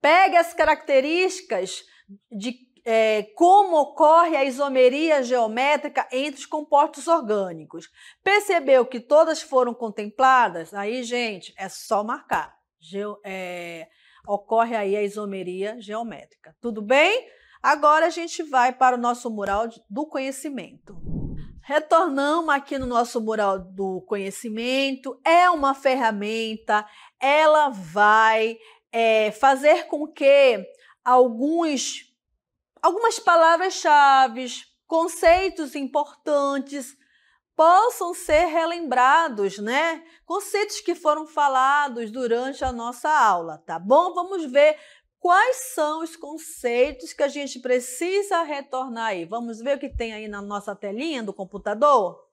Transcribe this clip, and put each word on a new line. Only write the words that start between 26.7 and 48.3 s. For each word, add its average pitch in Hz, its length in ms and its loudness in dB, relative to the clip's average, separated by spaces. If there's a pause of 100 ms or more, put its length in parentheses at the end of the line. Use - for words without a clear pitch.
ela 302 520 4
vai, 220 880 2 (340)
é, 220 380 2
fazer 277 560 4
com 302 200 -6
que 269 560 4 (400)
alguns, 254 1120 0 (680)
algumas 440 360 0
palavras-chave, 294 1300 2 (400)
conceitos 330 880 0
importantes 277 1200 -4 (640)
possam 370 560 2
ser 320 320 0
relembrados, 294 1120 0
né? 302 480 -4 (220)
Conceitos 403 540 -6
que 349 140 -4
foram 311 320 -2
falados 269 840 0
durante 247 520 -4
a 262 100 -2
nossa 240 360 -8
aula, 185 560 2
tá 165 140 -10
bom? 285 340 2
Vamos 359 400 -6
ver 302 240 4 (480)
quais 415 500 0
são 311 280 -4
os 320 140 -14
conceitos 285 1000 -4
que - 80 -4
a 285 60 0
gente 262 300 -10
precisa 339 840 -2